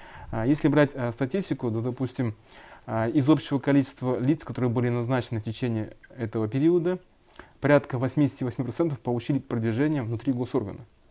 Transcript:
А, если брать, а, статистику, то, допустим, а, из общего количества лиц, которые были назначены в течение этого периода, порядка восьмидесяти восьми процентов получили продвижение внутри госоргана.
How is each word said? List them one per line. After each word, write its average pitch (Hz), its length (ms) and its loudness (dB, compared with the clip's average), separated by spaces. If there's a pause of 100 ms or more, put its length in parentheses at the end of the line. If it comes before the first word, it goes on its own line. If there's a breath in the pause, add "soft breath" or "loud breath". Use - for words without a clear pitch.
(320 loud breath)
А, 113 160 -2
если 151 220 4
брать, 143 260 4
а, 120 160 -4
статистику, 139 600 -4
то, 113 100 -2
допустим, 123 540 -4 (500 loud breath)
а, 113 240 0
из 135 200 4
общего 147 300 2
количества 131 600 0
лиц, 143 240 0
которые 123 260 -2
были 120 200 0
назначены 120 500 -2
в 104 40 -6
течение 110 540 -4 (180)
этого 113 320 -2
периода, 165 520 2 (600 loud breath)
порядка 139 380 4
восьмидесяти 131 460 0
восьми 123 200 -2
процентов 143 360 -2
получили 123 400 0
продвижение 123 640 0
внутри 117 300 -2
госоргана. 120 460 -4 (320)